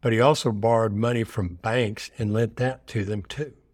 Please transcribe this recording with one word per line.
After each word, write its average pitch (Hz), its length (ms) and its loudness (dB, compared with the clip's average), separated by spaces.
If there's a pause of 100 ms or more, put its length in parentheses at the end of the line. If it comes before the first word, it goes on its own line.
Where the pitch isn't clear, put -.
but 120 100 2
he 113 80 4
also 135 320 4
borrowed 110 400 2
money 117 320 0
from 90 300 -4
banks 110 640 -2
and 104 140 -2
lent 113 240 -2
that 127 320 -4
to 104 160 -4
them 101 180 -6
too. 143 320 -10 (200)